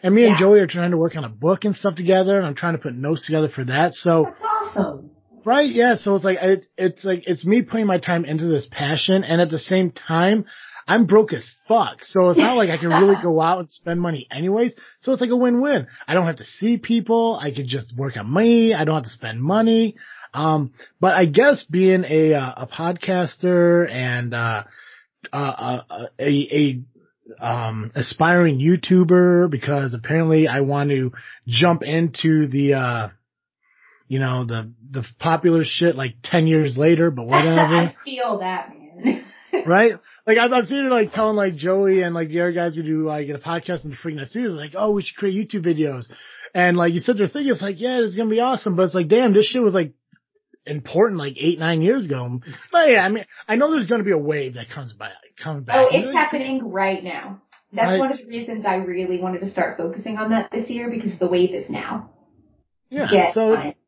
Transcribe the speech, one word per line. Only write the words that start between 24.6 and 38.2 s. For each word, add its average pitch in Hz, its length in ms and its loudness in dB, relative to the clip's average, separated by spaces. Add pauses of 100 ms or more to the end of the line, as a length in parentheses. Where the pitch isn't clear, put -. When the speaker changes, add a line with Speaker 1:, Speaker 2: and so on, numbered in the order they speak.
Speaker 1:
uh, - 40 -12 (540)
uh, 110 160 -12 (140)
a, 127 40 -6
a 143 580 0 (600)
um, 117 540 -6
aspiring 160 640 2
YouTuber 180 920 4
because 139 440 -4
apparently 160 540 2
I 143 140 -2
want 143 300 -2
to 131 200 0 (360)
jump 156 360 2
into 156 640 0
the, 139 280 2
uh, 120 340 -4 (1000)
you 131 120 -4
know, 127 260 -2
the, 113 260 -8 (200)
the 131 120 -8 (160)
popular 165 460 2
shit, 170 300 0
like, 127 280 -8
ten 165 240 2
years 151 300 2
later, 165 340 4
but 123 140 -8
whatever. 147 340 4
Speaker 2:
<laughs> 160 160 4
I 170 200 0 (100)
feel 247 340 -6